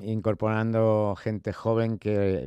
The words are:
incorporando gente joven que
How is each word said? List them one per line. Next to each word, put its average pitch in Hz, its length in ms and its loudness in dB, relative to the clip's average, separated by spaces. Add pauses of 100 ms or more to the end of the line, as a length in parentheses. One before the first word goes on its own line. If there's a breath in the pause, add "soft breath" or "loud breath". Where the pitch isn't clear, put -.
incorporando 110 1120 0
gente 107 360 -4
joven 113 460 0
que 98 480 0